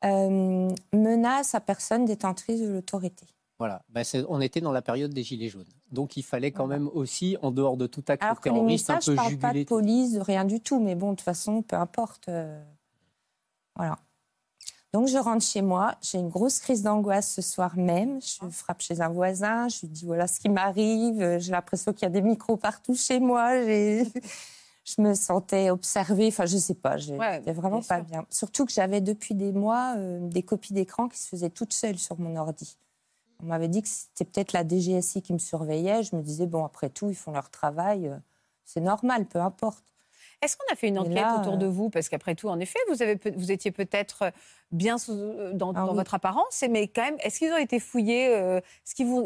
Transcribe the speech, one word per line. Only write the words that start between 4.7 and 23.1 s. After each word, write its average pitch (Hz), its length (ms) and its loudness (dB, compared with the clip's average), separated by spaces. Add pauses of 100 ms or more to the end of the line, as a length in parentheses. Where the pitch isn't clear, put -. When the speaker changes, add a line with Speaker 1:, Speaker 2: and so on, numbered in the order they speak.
Speaker 2:
la 127 100 0
période 139 320 -2
des 135 100 -4
Gilets 113 260 -6
jaunes. 98 160 -16 (260)
Donc, 131 260 -6
il 135 60 -6
fallait 135 280 -2
quand 139 140 -2
Speaker 1:
Voilà. 139 140 -2
Speaker 2:
même 143 140 -2
aussi, 175 480 -2
en 135 100 0
dehors 131 260 2
de 127 100 0
tout 139 200 -10
acte 139 160 0
Speaker 1:
Alors 220 160 0
que - 100 -2
les 233 60 2
Speaker 2:
terroriste, 226 340 2
un 294 40 2
Speaker 1:
ministères, 339 80 2
je 151 100 2
Speaker 2:
peu - 40 4
Speaker 1:
parle 233 220 2
pas 135 120 0
de - 100 2
Speaker 2:
juguler. 143 60 -2
Speaker 1:
police, 233 480 2
de 208 60 0
rien 190 260 0
du 214 160 0
tout. 269 180 2
Mais 196 160 2
bon, 190 160 -2
de 196 40 -2
toute - 100 -8
façon, 208 360 -2
peu 214 140 -4
importe, 175 540 -4
euh, 156 320 -6 (1120)
voilà. 165 220 -4 (960)
Donc, 233 140 4
je 262 100 4
rentre 226 280 2
chez - 160 0
moi. 190 400 2
J'ai - 160 -4
une 180 120 -2
grosse 220 300 0
crise 240 240 0
d'angoisse 208 500 2
ce - 80 -6
soir 180 360 -2
même. 185 440 2
Je - 200 -8
Speaker 3:
Ah. 180 80 -8
Speaker 1:
frappe - 320 -8
chez 170 200 -2
un 165 80 2
voisin. 190 600 0
Je 233 120 -8
lui 175 80 -10
dis, « 160 160 -14
Voilà 170 220 0
ce - 120 -2
qui 208 100 0
m'arrive. » 202 880 2
J'ai 175 120 -4
l'impression 180 420 -2
qu'il - 100 -8
y - 40 2
a - 20 0
des 185 120 2
micros 220 360 2
partout 214 380 -2
chez 254 240 2